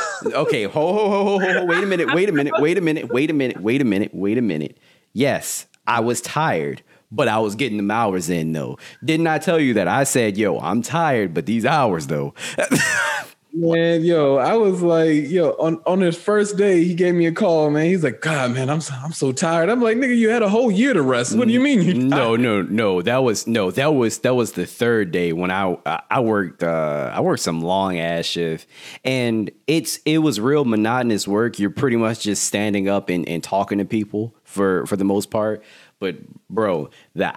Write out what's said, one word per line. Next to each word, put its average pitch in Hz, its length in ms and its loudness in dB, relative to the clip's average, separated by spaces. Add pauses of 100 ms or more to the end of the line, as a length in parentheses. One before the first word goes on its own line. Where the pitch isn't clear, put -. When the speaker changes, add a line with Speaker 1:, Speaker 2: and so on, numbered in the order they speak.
(340)
Speaker 1:
Okay, 131 300 0
ho, 156 300 0
ho, 208 160 2
ho, 202 140 0
ho, 196 160 2
ho, 185 200 0
ho, 180 60 -4
wait 170 180 0
a - 20 -2
minute, 175 280 0
wait 185 160 2
a - 20 0
minute, 143 280 0
wait 165 180 2
a 190 40 -2
minute, 156 280 -2
wait 135 200 0
a 165 40 0
minute, 127 280 -2
wait 120 200 2
a 131 40 2
minute, 101 280 0
wait 101 240 0
a 127 40 0
minute. 78 360 -4 (340)
Yes, 113 560 -2 (180)
I 117 140 0
was 117 220 -2
tired. 101 600 -2 (340)
But 131 140 0
I 110 100 0
was 104 160 -2
getting 113 220 -4
them 101 140 -2
hours 95 380 -2
in, 82 220 -2
though. 69 260 -6 (260)
Didn't 160 240 0
I 156 120 0
tell 165 200 0
you 131 160 2
that? 92 120 2
I 120 160 2
said, 110 340 0
"Yo, 92 220 0
I'm 92 220 -2
tired, 123 520 -2
but 78 120 -4
these 110 200 -2
hours, 113 420 0
though." 71 260 -4 (240)
<laughs> - 160 0 (840)
Speaker 2:
Man, 165 460 2
yo, 151 320 2
I 143 200 2
was 190 260 2
like, 160 480 2
yo, 170 220 2
on, 165 340 -2
on 185 160 2
his 170 160 0
first 208 400 0
day, 190 260 4
he 180 100 0
gave 180 220 2
me 170 100 2
a 165 60 0
call, 165 380 2
man. 151 160 2
He's 175 180 2
like, 123 160 -2
"God, 139 320 -2
man, 127 180 -2
I'm 156 120 -2
so, 147 200 -8
I'm 160 120 -8
so 135 180 -2
tired." 165 380 0
I'm 247 120 2
like, 226 140 2
"Nigga, 247 220 0
you 226 100 4
had 233 160 2
a 196 60 2
whole 226 200 4
year 233 220 4
to 180 100 4
rest. 131 360 2
What 240 100 4
do 226 60 2
you 254 80 4
mean 269 200 4
you 175 120 2
Speaker 1:
No, 127 420 2
Speaker 2:
tired?" 120 60 2
Speaker 1:
no, 107 220 2
no. 95 380 2
That 120 220 2
was, 110 240 0
no, 107 240 2
that 139 240 2
was, 113 240 2
that 127 160 2
was 117 160 2
the 90 140 -4
third 110 480 0
day 87 180 2
when 90 200 -2
I, 95 340 0
I, 80 160 -2 (100)
I 123 80 2
worked, 101 440 0
uh, 76 520 -2
I 101 60 -2
worked 165 220 -2
some 82 180 -2
long 92 360 -2
ass 85 280 -2
shift, 82 420 -4 (380)
and 117 440 -2 (180)
it's, 156 380 -2
it 156 120 2
was 151 240 0
real 143 240 0
monotonous 113 600 0
work. 110 320 -2
You're 101 120 0
pretty 120 260 -2
much 113 280 -2
just 104 200 -2
standing 101 460 -2
up 98 180 0
and, 90 180 -2
and 82 160 -6
talking 98 360 -2
to 98 80 -2
people 107 580 -4
for, 95 420 0
for 101 120 -4
the 98 80 0
most 101 260 0
part. 107 320 -2 (360)
But, 92 180 -6 (320)
bro, 90 400 0 (240)
the 90 240 -2